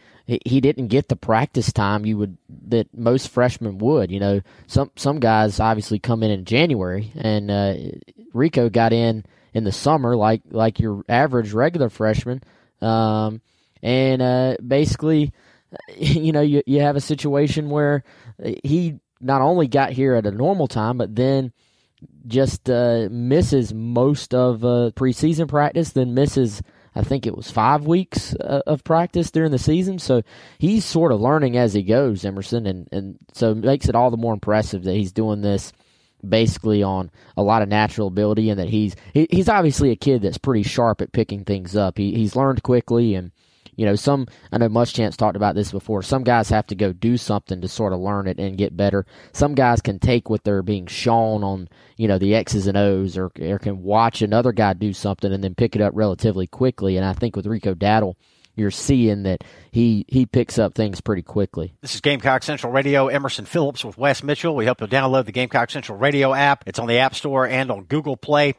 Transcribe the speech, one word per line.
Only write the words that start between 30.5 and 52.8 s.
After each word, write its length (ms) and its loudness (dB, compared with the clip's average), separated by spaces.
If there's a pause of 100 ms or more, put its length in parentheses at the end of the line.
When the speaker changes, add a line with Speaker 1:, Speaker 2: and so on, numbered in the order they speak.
Speaker 1:
he's 260 2
sort 280 2
of 80 2
learning 360 2
as 160 4
he 100 2
goes, 420 2
Emerson, 420 -4
and, 260 -6
and 260 -8 (140)
so 200 0
it 60 -2
makes 300 0
it 60 0
all 160 4
the 60 0
more 180 -2
impressive 500 -2
that 100 0
he's 180 -2
doing 280 -2
this 320 -2 (540)
basically 560 2
on 280 -2 (260)
a 60 0
lot 200 4
of 60 -2
natural 400 0
ability, 420 0
and 80 -2
that 100 -4
he's, 280 0 (160)
he, 180 2
he's 180 2
obviously 420 2
a 60 0
kid 260 2
that's 160 -4
pretty 260 0
sharp 360 0
at 120 -8
picking 320 -4
things 320 -4
up. 220 0
He, 160 -2
he's 200 0
learned 300 0
quickly, 500 2
and, 160 -8 (460)
you 100 0
know, 80 4
some, 320 0 (240)
I 80 -2
know 100 2
Muschamp's 480 0
talked 200 0
about 180 0
this 160 -2
before, 320 -6
some 220 -2
guys 240 2
have 180 0
to 80 -10
go 180 0
do 240 0
something 440 -4
to 80 -6
sort 240 -2
of 80 -4
learn 260 -4
it 140 -4
and 180 -6
get 180 -2
better. 300 0 (260)
Some 220 0
guys 260 2
can 200 -4
take 280 2
what 140 -2
they're 220 0
being 240 -4
shown 560 0
on, 240 -6 (280)
you 120 0
know, 100 2
the 160 2
X's 320 0
and 100 0
O's, 400 2